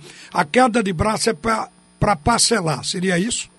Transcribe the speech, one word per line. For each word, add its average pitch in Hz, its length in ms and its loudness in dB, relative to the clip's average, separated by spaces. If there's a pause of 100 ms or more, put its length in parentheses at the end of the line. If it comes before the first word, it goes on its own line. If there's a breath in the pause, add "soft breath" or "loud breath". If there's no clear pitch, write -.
(320 loud breath)
a 180 120 -2
queda 240 380 2
de 190 100 -4
braço 208 380 -2
é 214 40 0
pra, 220 340 -4 (320)
pra 208 160 4
parcelar, 180 680 0
seria 180 340 0
isso? 220 400 -4